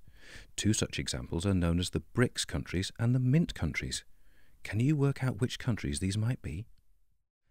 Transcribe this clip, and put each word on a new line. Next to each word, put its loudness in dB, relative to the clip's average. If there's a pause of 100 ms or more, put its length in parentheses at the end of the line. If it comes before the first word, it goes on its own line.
(560)
Two 4
such -2
examples -4
are 2
known 4
as 0
the -2 (140)
brics 2
countries -4
and 2
the 2
MINT 4
countries. -4 (580)
Can -2
you 4
work 2
out -2
which 0
countries -2
these 0
might 0
be? -8 (840)